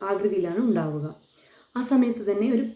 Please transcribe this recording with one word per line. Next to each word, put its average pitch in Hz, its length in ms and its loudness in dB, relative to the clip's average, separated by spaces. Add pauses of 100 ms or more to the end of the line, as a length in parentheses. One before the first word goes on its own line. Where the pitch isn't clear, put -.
ആകൃതിയിലാണ് 196 580 0
ഉണ്ടാവുക. 156 380 0 (720)
ആ 247 80 -4
സമയത്ത് 233 480 2
തന്നെ 208 240 2
ഒരു 226 80 2 (120)